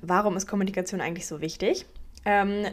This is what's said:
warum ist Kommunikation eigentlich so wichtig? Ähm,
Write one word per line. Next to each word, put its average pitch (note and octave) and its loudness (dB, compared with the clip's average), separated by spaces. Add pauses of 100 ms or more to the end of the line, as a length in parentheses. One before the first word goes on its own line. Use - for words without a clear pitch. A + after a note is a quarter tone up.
warum F3+ 4
ist F#3+ -4
Kommunikation G3 -2
eigentlich E3+ -4
so D3+ -10
wichtig? A#3 0 (400)
Ähm, G3+ 2